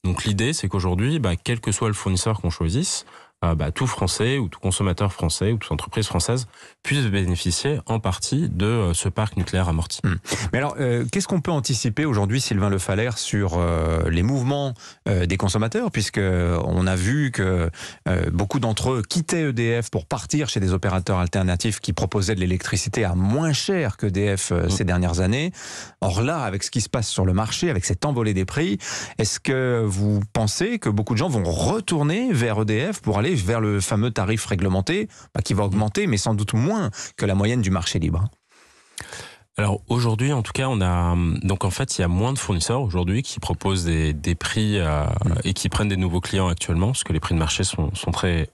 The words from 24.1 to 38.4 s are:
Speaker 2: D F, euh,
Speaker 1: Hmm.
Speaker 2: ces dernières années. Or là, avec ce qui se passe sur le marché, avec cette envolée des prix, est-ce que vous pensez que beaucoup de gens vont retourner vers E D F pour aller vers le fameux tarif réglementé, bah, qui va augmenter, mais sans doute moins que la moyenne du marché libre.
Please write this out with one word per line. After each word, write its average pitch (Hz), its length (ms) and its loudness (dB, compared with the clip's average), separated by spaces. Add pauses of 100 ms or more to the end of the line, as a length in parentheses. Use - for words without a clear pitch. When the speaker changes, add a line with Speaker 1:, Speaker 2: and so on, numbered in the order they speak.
Speaker 2:
D 98 260 2
F, - 140 -4
euh, 85 160 2
Speaker 1:
Hmm. 85 40 2
Speaker 2:
ces - 140 0
dernières 87 360 2
années. 131 320 2 (480)
Or 95 220 0
là, 156 180 0
avec 98 240 -4
ce - 80 -8
qui 117 80 0
se - 80 -4
passe 117 200 -2
sur 95 160 0
le 92 100 4
marché, 113 360 0
avec 98 140 0
cette - 200 -2
envolée 117 300 2
des 95 100 2
prix, 180 340 0 (400)
est-ce - 200 0
que 127 480 2
vous 101 360 2 (100)
pensez 175 480 0
que - 80 -2
beaucoup 107 260 0
de 107 40 0
gens 170 100 0
vont 113 160 0
retourner 165 880 0
vers 113 300 2
E - 20 2
D 113 280 0
F - 80 -8
pour 101 180 0
aller 117 160 2
vers 113 260 2
le 104 200 2
fameux 113 300 0
tarif 107 360 0
réglementé, 98 600 0 (260)
bah, - 80 -2
qui - 120 0
va 104 100 2
augmenter, 104 420 0
mais 123 100 2
sans 110 180 0
doute 104 200 -2
moins 156 360 2 (260)
que 110 100 0
la 98 80 2
moyenne 110 280 2
du 95 80 2
marché 90 280 0
libre. 82 260 2 (1300)